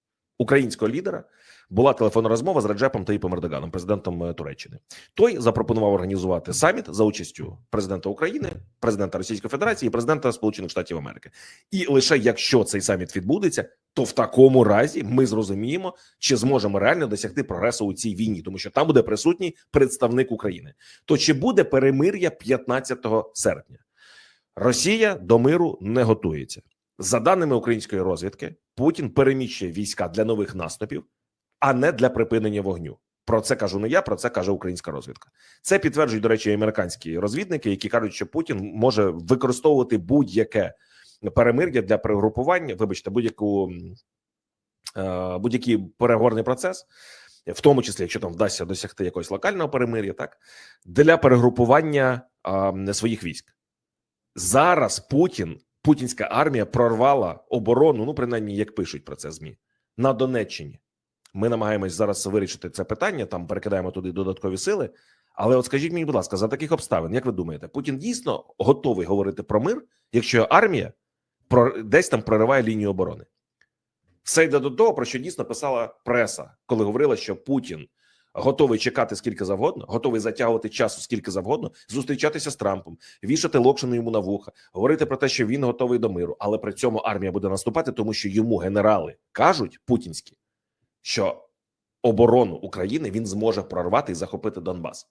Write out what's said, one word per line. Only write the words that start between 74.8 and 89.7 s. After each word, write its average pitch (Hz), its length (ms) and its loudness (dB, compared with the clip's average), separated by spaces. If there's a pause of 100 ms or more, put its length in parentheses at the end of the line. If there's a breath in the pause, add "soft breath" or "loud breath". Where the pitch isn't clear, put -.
про 123 100 -2
що 131 140 -8
дійсно 147 260 -8
писала 117 500 -6 (100)
преса, 120 460 -2 (160)
коли 110 180 2
говорила, 120 320 2
що 98 200 -8
Путін 90 520 -6 (440)
готовий 131 460 2
чекати 120 380 -2
скільки 104 280 -6
завгодно, 107 440 -2
готовий 113 320 -2
затягувати 113 480 -2
часу - 320 -2
скільки 107 300 -6
завгодно, 98 420 -4 (160 soft breath)
зустрічатися 143 640 -4
з 139 60 -10
Трампом, 95 420 -4 (260 soft breath)
вішати 143 340 0
локшину 127 360 4
йому 117 160 -2
на 113 80 0
вуха, 98 340 -4 (200 soft breath)
говорити 143 340 2
про 131 100 -4
те, 135 120 0
що 127 180 0
він 131 180 -2
готовий 123 340 0
до 110 120 0
миру. 87 280 -4
Але 104 200 -2
при 101 140 -6
цьому 110 260 -2
армія 98 340 -4
буде 98 160 -2
наступати, 113 440 -4
тому 110 220 -4
що - 140 -6
йому 110 280 0
генерали 98 600 0 (160)
кажуть, 135 520 0